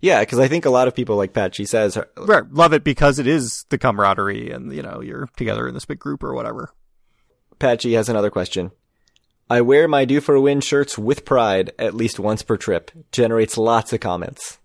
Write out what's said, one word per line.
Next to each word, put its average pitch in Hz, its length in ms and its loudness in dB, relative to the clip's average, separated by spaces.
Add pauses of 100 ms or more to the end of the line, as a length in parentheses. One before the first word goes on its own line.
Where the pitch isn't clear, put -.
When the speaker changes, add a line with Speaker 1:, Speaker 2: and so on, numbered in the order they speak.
Speaker 1:
Yeah, 160 240 4
'cause 123 120 -4
I 131 120 4
think 160 160 -2
a 143 40 2
lot 127 200 4
of 123 60 -10
people, 113 200 -2
like 98 180 -2
Pat 98 200 -2
G 104 120 -8
says, 107 300 0
are - 220 -8
Speaker 2:
Right, 196 340 2
love 156 220 4
it 143 100 2
because 143 360 2
it 135 60 -2
is 135 440 -2
the 139 80 -2
camaraderie 101 760 0
and, - 220 -12
you - 100 -10
know, - 180 -12
you're - 360 -12
together 113 300 -4
in 123 60 -10
this - 120 -14
big - 140 -10
group 143 260 -8
or 131 80 -8
whatever. 113 380 -10 (880)
Speaker 1:
Patchy 120 340 2
has 113 160 2
another 107 200 2
question. 90 420 -4 (800)
"I 120 120 4
wear 139 260 6
my 143 180 4
Due 139 160 2
for 147 140 2
a 135 60 6
Win 139 200 2
shirts 143 360 -2
with 113 280 -2
pride 101 540 2
at 107 140 -2
least 113 260 -4
once 104 220 -2
per 110 160 -2
trip. - 340 -4 (200)
Generates 113 460 2
lots 113 360 2
of 113 60 -4
comments." - 640 -8